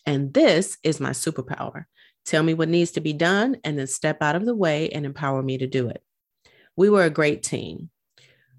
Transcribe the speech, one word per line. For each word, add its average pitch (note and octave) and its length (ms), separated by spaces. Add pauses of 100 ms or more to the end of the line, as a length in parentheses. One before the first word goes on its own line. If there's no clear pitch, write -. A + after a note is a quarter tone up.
and C#3 260
this G3 500
is D#3 180
my C3 100
superpower. C3+ 720 (400)
Tell D#3 180
me D#3+ 120
what D#3+ 140
needs E3+ 240
to D#3+ 80
be D#3 120
done G3 500
and D3 160
then C3+ 100
step - 340
out D3+ 140
of G3+ 100
the A#3+ 80
way D#3+ 340
and D3 160
empower C#3 380
me C3 160
to C3 80
do C3 220
it. - 140 (720)
We F#3+ 120
were G3+ 160
a E3 60
great D3 320
team. - 480 (680)